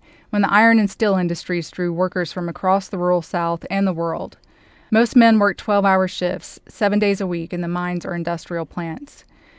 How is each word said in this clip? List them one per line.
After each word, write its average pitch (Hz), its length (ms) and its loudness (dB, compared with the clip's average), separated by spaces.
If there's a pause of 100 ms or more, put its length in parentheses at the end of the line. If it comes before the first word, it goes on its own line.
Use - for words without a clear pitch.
(300)
when 208 100 0
the 196 120 2
iron 226 260 6
and 208 120 2
steel 202 260 0
industries 175 540 -2
drew 175 220 -4
workers 180 400 -2
from 175 160 -6
across 190 400 0
the 185 100 -8
rural 180 220 2
South 170 500 -4
and 196 160 0
the 180 80 0
world. 165 440 -6 (520)
Most 233 240 2
men 226 240 8
worked 202 220 2
twelve-hour 196 480 2
shifts, - 500 -6 (100)
seven 208 300 0
days 202 220 0
a 190 60 -4
week, 170 260 -6
in 175 80 -4
the 175 80 -4
mines 175 380 -4
or 170 80 -6
industrial 170 500 -4
plants. 170 600 -10 (320)